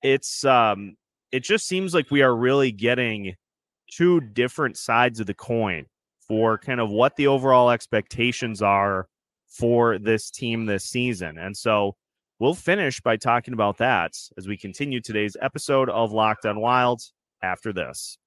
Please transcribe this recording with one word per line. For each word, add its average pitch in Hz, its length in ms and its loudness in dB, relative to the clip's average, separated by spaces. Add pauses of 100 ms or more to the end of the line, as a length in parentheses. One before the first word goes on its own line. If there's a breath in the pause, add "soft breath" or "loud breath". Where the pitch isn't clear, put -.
it's, 135 420 -2
um, 107 540 2 (340)
it 127 120 -4
just 208 240 -2
seems 185 260 -4
like 160 180 0
we 143 100 4
are 127 140 6
really 127 380 2
getting 107 600 -2 (540)
two 175 300 4
different 123 560 -2
sides 120 460 0
of 98 60 -6
the 101 60 -4
coin 104 520 -4 (420)
for 110 300 2
kind 127 220 -4
of 110 100 0
what 120 280 2
the 143 100 2
overall 127 440 6
expectations 117 920 -2
are 98 480 2 (400)
for 117 500 2
this 107 320 -2
team 113 340 -6
this 101 200 -4
season. 95 520 -6
And 95 200 -12
so 104 400 0 (420)
we'll 143 160 0
finish 175 460 -2
by 113 160 0
talking 120 360 -2
about 104 260 0
that 110 380 0 (200)
as 95 100 -14
we 101 80 -8
continue 123 460 -8
today's 107 400 -4
episode 135 480 -2
of 107 240 -2
Locked 110 320 0
On 107 160 -4
Wild 123 400 2 (420)
after 92 300 -6
this. 73 540 -10